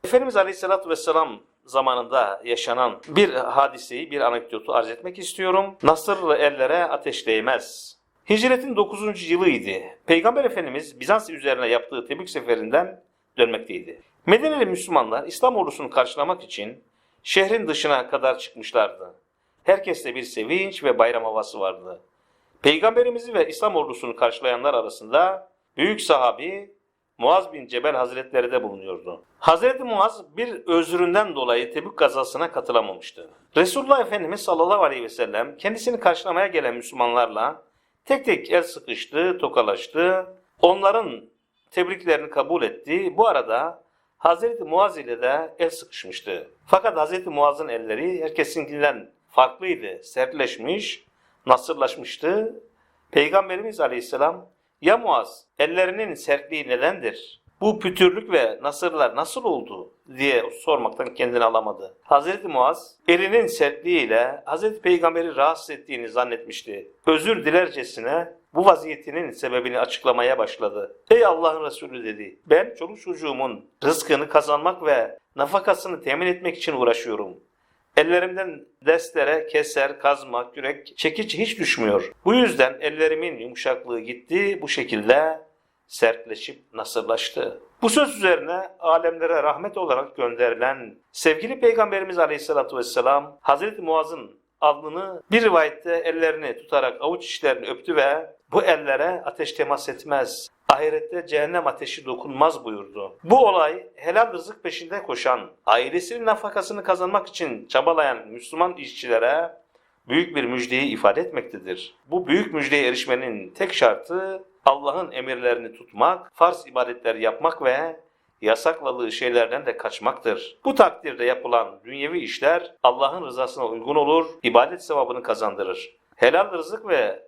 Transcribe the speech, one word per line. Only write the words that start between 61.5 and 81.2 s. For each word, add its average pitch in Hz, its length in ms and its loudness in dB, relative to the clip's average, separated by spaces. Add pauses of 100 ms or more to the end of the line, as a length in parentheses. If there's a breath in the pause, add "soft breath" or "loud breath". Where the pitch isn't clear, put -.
Hazreti 175 440 2
Muaz, 143 480 0 (120)
elinin 190 400 4
sertliğiyle 139 960 0
Hazreti 214 360 -4
Peygamber'i 165 540 2
rahatsız 156 340 0
ettiğini 123 400 -10
zannetmişti. 113 840 -6 (160)
Özür 160 380 2
dilercesine 151 880 0 (200)
bu 175 120 2
vaziyetinin 156 640 2
sebebini 123 480 -2
açıklamaya 123 580 2
başladı. 104 580 -4 (160)
"Ey 233 140 8
Allah'ın 160 400 2
Resulü," 131 400 -10
dedi, 104 400 -10
"ben 160 340 4
çoluk 202 220 -12
çocuğumun 135 640 -6 (180)
rızkını 151 460 2
kazanmak 151 560 2
ve 127 320 2 (180)
nafakasını 180 640 0
temin 156 260 -2
etmek 180 300 -2
için - 160 -4
uğraşıyorum. 113 640 0 (600)
Ellerimden 180 680 0 (200)
destere, 156 600 2
keser, 143 520 0
kazma, 135 520 0
kürek, 139 460 -8
çekiç - 400 -4